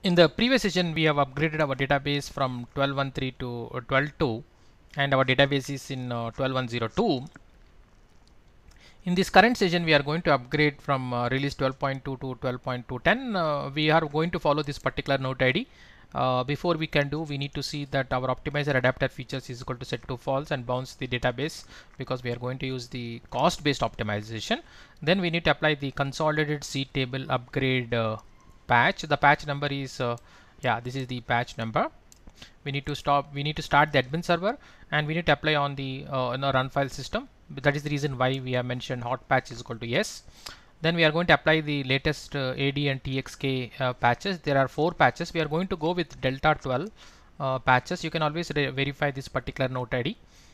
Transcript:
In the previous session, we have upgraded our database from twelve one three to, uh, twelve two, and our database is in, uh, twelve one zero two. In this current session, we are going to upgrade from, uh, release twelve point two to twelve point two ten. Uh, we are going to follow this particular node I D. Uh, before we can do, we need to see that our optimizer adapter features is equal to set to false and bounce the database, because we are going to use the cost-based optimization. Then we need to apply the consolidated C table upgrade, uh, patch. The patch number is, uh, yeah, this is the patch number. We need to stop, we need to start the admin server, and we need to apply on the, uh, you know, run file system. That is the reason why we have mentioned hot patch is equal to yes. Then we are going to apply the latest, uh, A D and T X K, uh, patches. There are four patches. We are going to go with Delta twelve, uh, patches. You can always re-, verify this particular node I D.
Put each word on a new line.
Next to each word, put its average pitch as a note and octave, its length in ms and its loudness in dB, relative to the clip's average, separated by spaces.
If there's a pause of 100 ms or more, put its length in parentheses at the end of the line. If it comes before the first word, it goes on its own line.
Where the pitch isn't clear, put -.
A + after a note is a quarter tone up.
In F#3 100 2
the E3+ 140 8
previous A#3+ 360 2
session, F3+ 300 0
we D#3+ 100 0
have D3+ 120 4
upgraded C#3+ 460 0
our C#3 120 2
database C#3+ 560 0
from B2+ 460 -4
twelve C#3 220 0
one C3+ 160 -2
three C3 260 -4
to, A#2+ 340 -8
uh, B2 60 -6
twelve C3+ 400 0
two, B2 240 -2 (540)
and C#3 160 2
our C3 100 6
database C3+ 460 2
is C#3 220 -8
in, B2+ 200 -6
uh, A#2 200 -4
twelve C3 220 -2
one B2+ 140 -2
zero A#2 220 -2
two. C#3 340 0 (1800)
In F3+ 100 2
this F3+ 140 2
current A3+ 260 8
session, F3 300 2
we D#3+ 80 6
are C#3+ 100 6
going D3 200 -2
to D#3 100 4
upgrade C#3+ 480 2
from, B2+ 320 -2
uh, A#2+ 160 0
release C3+ 260 -2
twelve C3 240 -2
point C3+ 240 -4
two C3+ 140 -8
to C3 240 -8
twelve B2+ 200 -4
point B2 280 -6
two B2 160 -6
ten. A#3 280 2
Uh, D3+ 400 -2
we D3+ 160 2
are D#3+ 120 6
going D#3 300 0
to F3 60 -4
follow D3+ 260 2
this D3 140 -6
particular C#3 400 0
node C3 240 -2
I C3 120 6
D. A3 140 0 (460)
Uh, B2+ 320 2
before D3 300 0
we D#3 120 -2
can C#3+ 220 2
do, D3 140 -4
we C#3+ 140 -6
need C#3 160 -6
to D3 80 -6
see C#3+ 240 -6
that C3+ 280 -2
our B2+ 200 -2
optimizer C#3+ 400 -2
adapter C3 360 2
features - 400 -8
is A#2+ 120 -10
equal C3+ 140 -6
to B2 80 -12
set - 240 -8
to C3 80 -4
false C#3 360 -4
and C3 140 -4
bounce B2+ 280 -4
the C3 140 -8
database, B2+ 580 -2 (320)
because B2+ 260 -6
we B2 80 -4
are A#2+ 60 -4
going B2 200 -6
to C3 80 -8
use B2+ 220 -6
the A#2+ 340 -10 (100)
cost-based C#3+ 500 2
optimization. A2 800 -4 (400)
Then F3 180 2
we F3 100 0
need E3+ 140 -2
to D#3 80 4
apply D3+ 240 2
the C#3 160 -6
consolidated D3+ 720 0
C C#3 220 -4
table C3 440 -4
upgrade, C3 640 0
uh, A2+ 220 0 (500)
patch. B2 360 4
The D3+ 160 0
patch D3 280 6
number C#3+ 220 -4
is, C#3 320 -6
uh, A#2+ 160 0 (460)
yeah, A#2 180 0
this B2 160 -8
is C3+ 120 -4
the B2 120 -6
patch A#2+ 380 -2
number. A#2+ 320 0 (760)
We C#3+ 80 -6
need C#3 140 -4
to D3 100 -4
stop, C#3+ 380 0
we C#3 100 -6
need D3+ 140 -2
to E3 40 -6
start D3+ 300 4
the C#3 100 4
admin C#3 220 -4
server, F#3 340 0 (340)
and D3+ 160 0
we D#3 80 -2
need E3+ 100 -2
to D#3 80 6
apply D#3 220 2
on C#3+ 200 0
the, C3+ 340 -8
uh, B2+ 220 0
you B2+ 60 -4
know, C#3 160 0
run C3 160 2
file C#3 180 0
system. G#3 400 -6 (220)
That C#3 260 0
is D3 80 -4
the D3+ 60 -4
reason C#3+ 280 -2
why C3 240 2
we B2+ 120 -4
have B2 120 0
mentioned B2 380 -6
hot B2 240 -6
patch C3 240 2
is A#2 80 -12
equal A#2 200 -10
to A#2 80 -8
yes. C#3+ 360 -2 (580)
Then E3 140 0
we E3+ 100 6
are D3+ 60 6
going E3+ 160 0
to E3 60 8
apply D#3 280 4
the D3 240 -2
latest, C3+ 500 -2
uh, C3 220 -2
A C#3 120 2
D C#3+ 200 0
and C3+ 140 -4
T C3+ 140 -4
X - 160 -8
K, C3 460 -4
uh, B2+ 140 0
patches. C3+ 460 2
There C#3+ 180 0
are C3+ 100 4
four D#3 240 0
patches. D#3+ 420 2
We E3 60 0
are D#3 80 0
going E3 220 -2
to F#3 80 -4
go D#3+ 160 0
with F3 280 -4
Delta C3+ 400 2
twelve, C#3+ 300 -2 (480)
uh, C3 200 -2
patches. B2+ 440 2
You D#3+ 80 -4
can E3 100 0
always D#3 340 -2
re-, C#3+ 120 2
verify C#3 420 -2
this C3+ 180 -8
particular C3 420 -4
node B2+ 260 -4
I A#2+ 80 0
D. F3 140 -2 (360)